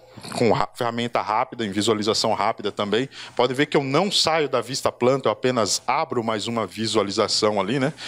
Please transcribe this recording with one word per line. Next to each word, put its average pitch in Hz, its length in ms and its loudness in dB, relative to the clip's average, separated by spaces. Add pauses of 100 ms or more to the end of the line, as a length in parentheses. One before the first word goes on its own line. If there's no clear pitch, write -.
(380)
com 113 140 4
ra-, - 220 0
ferramenta 117 480 -2
rápida, 113 440 -2
em 98 60 -4
visualização 107 640 0
rápida 101 380 -2
também. 107 360 -2 (280)
Pode 127 180 2
ver 147 120 2
que 160 120 0
eu 143 60 2
não 160 280 2
saio 160 380 2
da 123 120 0
vista 123 300 -2
planta, 131 360 2
eu 110 40 4
apenas 117 540 0
abro 127 380 -2
mais 110 240 -2
uma 117 180 -2
visualização 104 920 0
ali, 110 200 0
né? 143 140 0 (140)